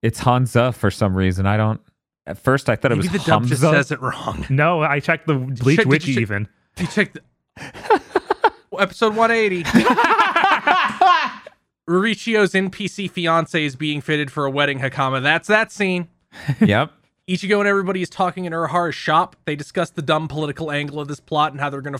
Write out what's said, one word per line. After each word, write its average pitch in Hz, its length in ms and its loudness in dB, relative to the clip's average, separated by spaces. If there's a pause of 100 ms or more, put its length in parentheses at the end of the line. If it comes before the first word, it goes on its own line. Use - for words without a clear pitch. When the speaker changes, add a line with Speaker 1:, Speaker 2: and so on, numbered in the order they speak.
Speaker 1:
It's 117 180 -4
Hanza 123 540 2
for 101 180 0
some 98 240 -2
reason. 95 300 0
I 101 100 2
don't, 107 240 0 (460)
at 85 140 -12
first 135 300 0
I 113 60 2
thought - 160 0
it - 60 2
Speaker 2:
Maybe 180 120 -2
Speaker 1:
was 190 140 -2
Speaker 2:
the - 80 0
dub 110 140 2
just 123 160 0
Speaker 1:
Hamza. 151 160 4
Speaker 2:
says 139 140 0
it 147 100 -6
wrong. - 460 -6
<laughs> - 20 -16
Speaker 3:
No, 151 320 2
I 147 180 0
checked 160 280 -2
the 156 80 2
Bleach 131 420 2
Speaker 2:
Check, 226 80 4
did 131 40 2
Speaker 3:
Wiki 151 220 2
Speaker 2:
you 131 40 0
check 120 80 0
Speaker 3:
even. 104 240 -4 (300)
Speaker 2:
You 175 100 -4
checked - 300 -2 (400)
the - 440 -2 (760)
<laughs> - 20 -8
episode 214 360 0
one 226 160 4
eighty. 202 320 0
<laughs> 349 2250 2
Riichio's 208 640 2
N 190 160 0
P 190 200 -6
C 196 180 -8
fiance 165 560 0
is 135 140 -4
being 147 240 -4
fitted 147 280 -2
for 147 160 -4
a 139 60 -2
wedding 143 280 0
hakama. 131 440 -2
That's 156 240 0
that 214 240 2
scene. 185 380 -2 (240)
Speaker 1:
<laughs> - 260 -6
Yep. 135 320 4 (380)
Speaker 2:
Ichigo 196 300 0
and 202 80 2
everybody 196 340 0
is 165 80 -4
talking 185 360 -2
in 170 60 -6
Urahara's 165 440 -2
shop. 165 400 0 (100)
They 147 100 -4
discuss 165 360 -6
the 170 100 -8
dumb 156 260 0
political 151 440 -6
angle 147 280 -4
of 143 80 -8
this 147 140 -10
plot 151 300 0
and 139 100 -8
how 147 80 -2
they're 135 120 -8
gonna 139 180 -8